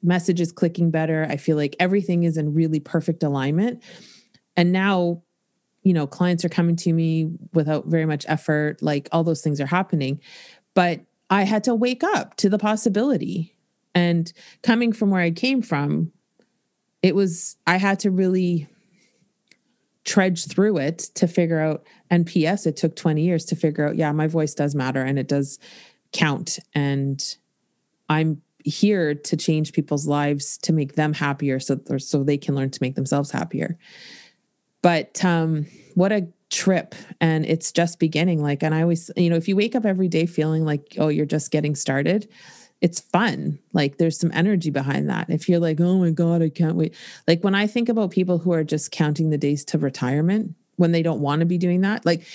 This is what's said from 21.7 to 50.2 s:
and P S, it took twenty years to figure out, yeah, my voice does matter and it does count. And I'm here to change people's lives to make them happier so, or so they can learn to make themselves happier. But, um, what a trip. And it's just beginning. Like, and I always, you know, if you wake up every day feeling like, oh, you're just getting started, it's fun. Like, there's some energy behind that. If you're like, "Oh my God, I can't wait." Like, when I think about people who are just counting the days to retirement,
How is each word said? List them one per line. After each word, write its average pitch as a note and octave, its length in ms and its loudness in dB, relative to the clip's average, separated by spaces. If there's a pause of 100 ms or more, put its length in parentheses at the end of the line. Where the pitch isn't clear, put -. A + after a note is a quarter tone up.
and F3 160 2
P D#3+ 220 0
S, G3+ 180 -2
it D#3 100 0
took - 200 -2
twenty D#3 280 0
years E3+ 220 0
to E3 100 -4
figure D3 320 -2
out, D3+ 100 -2
yeah, D3+ 140 0
my D#3 160 0
voice D#3 260 -2
does C#3+ 200 -2
matter C3+ 300 -2
and C3+ 160 0
it C3+ 80 -4
does C#3+ 320 -2 (520)
count. - 480 -2 (140)
And C#3 500 0 (880)
I'm D#3 320 0 (220)
here E3+ 520 2
to D#3 220 -4
change D#3 360 0
people's D3 340 -2
lives C#3+ 520 -2
to - 140 0
make D3 220 -2
them D3+ 180 2
happier C#3+ 460 -2
so, C3+ 200 -2 (100)
or C3+ 100 -2
so C#3 240 -2
they C#3+ 140 2
can C#3 180 -4
learn C3+ 160 -2
to - 100 -14
make C3 140 -2
themselves C#3 360 -2
happier. - 460 -6 (1040)
But, E3+ 420 0
um, D#3+ 440 2 (260)
what F#3+ 180 4
a G3 160 0 (220)
trip. - 460 0 (260)
And D#3+ 240 2
it's E3 260 -2
just E3+ 280 0
beginning. D#3+ 420 2
Like, C#3+ 220 0
and D#3 100 0
I D#3+ 80 2
always, E3+ 340 0
you F3 140 4
know, E3+ 60 2
if E3 120 0
you G3 80 2
wake A3 200 2
up A3 100 0
every F#3+ 220 2
day E3 180 2
feeling D#3+ 400 0
like, D3 320 -4
oh, D#3 100 2
you're D3+ 180 0
just D3 260 -4
getting D3+ 240 0
started, D3 520 0 (540)
it's E3+ 180 0
fun. D3+ 600 0 (140)
Like, C#3+ 240 0
there's E3 220 0
some E3 140 0
energy E3 380 0
behind C#3 360 -2
that. A2+ 220 -4
If D3+ 180 -2
you're E3+ 120 4
like, D#3+ 200 0
"Oh F3+ 200 2
my E3+ 100 2
God, E3+ 320 2
I D#3+ 80 2
can't D#3+ 260 0
wait." D#3+ 200 -2 (320)
Like, E3+ 160 2
when G3 100 2
I G3+ 140 2
think A#3 220 -2
about G#3+ 200 0
people F3+ 300 2
who F3 140 0
are D#3+ 100 2
just D3+ 260 -4
counting D#3 400 0
the D3+ 80 0
days C#3+ 280 -2
to - 120 -2
retirement, D3+ 800 0 (220)